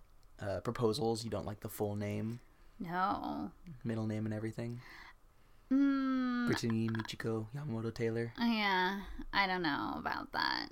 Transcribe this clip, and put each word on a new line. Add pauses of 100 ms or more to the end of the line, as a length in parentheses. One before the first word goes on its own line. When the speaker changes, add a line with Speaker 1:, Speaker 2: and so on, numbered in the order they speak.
(420)
Speaker 1:
uh,
proposals,
you
don't
like
the
full
name? (400)
Speaker 2:
No. (320)
Speaker 1:
Middle
name
and
everything? (920)
Speaker 2:
Mm,
Speaker 1:
Brittany
Michiko
Yamamoto
Taylor.
Speaker 2:
yeah, (320)
I
don't
know
about
that.